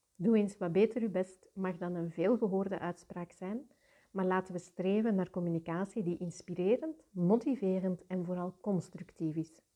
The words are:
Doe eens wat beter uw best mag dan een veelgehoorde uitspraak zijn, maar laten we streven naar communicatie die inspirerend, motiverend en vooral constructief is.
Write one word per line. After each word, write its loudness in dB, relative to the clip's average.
Doe 4
eens 2
wat -2
beter 4
uw 0
best -4
mag -4
dan -4
een -4
veelgehoorde 0
uitspraak -8
zijn, -10
maar 0
laten 0
we -6
streven 0
naar 0
communicatie -2
die -2
inspirerend, -2
motiverend 2
en -4
vooral -4
constructief -4
is. -6